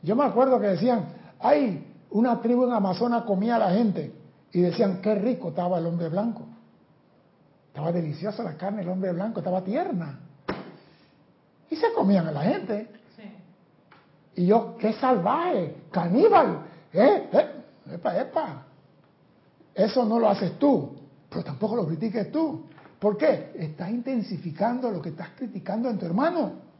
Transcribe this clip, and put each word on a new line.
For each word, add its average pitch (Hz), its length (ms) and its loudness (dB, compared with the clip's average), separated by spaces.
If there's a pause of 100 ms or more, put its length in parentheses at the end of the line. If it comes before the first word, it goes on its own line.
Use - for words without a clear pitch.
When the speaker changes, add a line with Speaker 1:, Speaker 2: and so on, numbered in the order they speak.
Speaker 1:
Yo 180 140 0
me 285 80 2
acuerdo 247 360 4
que 208 80 0
decían, 196 380 2 (340)
"Ay, 247 460 2 (240)
una 233 320 2
tribu 247 240 2
en 240 80 0
Amazonas 220 520 0
comía 214 320 0
a - 20 4
la 202 120 2
gente", 185 420 0 (400)
y 175 80 4
decían, 180 400 2
"Qué 214 140 2
rico 214 340 -2
estaba 180 300 -2
el 165 60 -2
hombre 170 240 -2
blanco. 190 360 -2 (1200)
Estaba 156 240 -4
deliciosa 175 520 -4
la 160 120 -8
carne 202 240 -6
del 175 100 -6
hombre 185 220 -2
blanco, 196 280 -4
estaba 185 240 -2
tierna". 196 560 -4 (1500)
Y 320 60 -4
se 453 180 2
comían 190 340 4
a 156 40 -4
la 143 100 -4
gente. 226 480 -2 (260)
Speaker 2:
Sí. - 1300 -14
Speaker 1:
Y 175 60 4
yo, 220 320 4
"Qué 220 140 0
salvaje, 254 840 0 (160)
caníbal, 208 680 4 (340)
¿eh? 269 380 4
¿Eh? - 180 4 (440)
Epa, 175 240 -2
epa". 202 460 -4 (1120)
Eso 220 300 2
no 226 140 2
lo 220 100 4
haces 196 280 0
tú, 247 380 2 (340)
pero - 140 -6
tampoco 208 320 -4
lo 220 120 0
critiques 190 440 -4
tú. 311 340 -2 (340)
¿Por 208 180 0
qué? - 380 0
Estás 170 360 -8
intensificando 233 1000 -2
lo 175 100 -6
que 165 80 -8
estás 160 280 -12
criticando 226 520 -6
en 214 100 -4
tu 190 80 -6
hermano. 277 720 -2